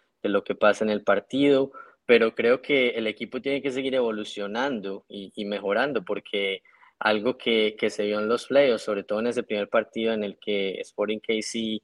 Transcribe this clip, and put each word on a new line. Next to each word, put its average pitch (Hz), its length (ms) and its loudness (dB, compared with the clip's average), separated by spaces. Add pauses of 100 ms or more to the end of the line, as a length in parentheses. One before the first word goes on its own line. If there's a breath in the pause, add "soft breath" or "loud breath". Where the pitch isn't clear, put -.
(240)
de 107 60 -2
lo 98 140 2
que 101 120 -4
pasa 104 280 4
en 107 60 0
el 104 140 0
partido, 135 680 2 (360 loud breath)
pero 113 280 6
creo 120 260 2
que 131 280 2
el 110 180 -2
equipo 110 340 -6
tiene 139 200 -2
que 135 100 -4
seguir 131 240 -4
evolucionando 107 1120 -4
y, 98 280 -14
y 104 100 -6
mejorando, 104 580 0
porque 98 580 -4 (380 soft breath)
algo 107 380 2
que, 110 420 2
que 107 100 0
se 104 160 -2
vio 104 140 0
en 107 80 -2
los 117 200 -2
playoffs, 131 360 4
sobre 101 200 -2
todo 104 160 -4
en 117 80 -2
ese 120 160 -2
primer 104 260 -4
partido 113 440 0
en 107 100 -2
el 98 160 -8
que 98 420 -2
Sporting 104 380 -4
K - 220 -4
C 110 420 -4